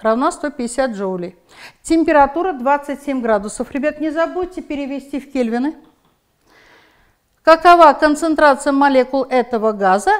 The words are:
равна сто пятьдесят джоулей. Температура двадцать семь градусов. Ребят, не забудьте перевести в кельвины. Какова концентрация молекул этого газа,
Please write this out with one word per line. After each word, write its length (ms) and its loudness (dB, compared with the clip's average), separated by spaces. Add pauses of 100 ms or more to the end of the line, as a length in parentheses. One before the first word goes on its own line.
равна 300 0
сто 180 -6
пятьдесят 420 -6
джоулей. 460 -8 (460)
Температура 680 2
двадцать 520 -4
семь 180 -6
градусов. 500 -4
Ребят, 280 -6
не 100 -4
забудьте 540 -6
перевести 560 -10
в 120 -20
кельвины. 440 -4 (1700)
Какова 520 6
концентрация 800 0
молекул 500 0
этого 480 -2
газа, 480 0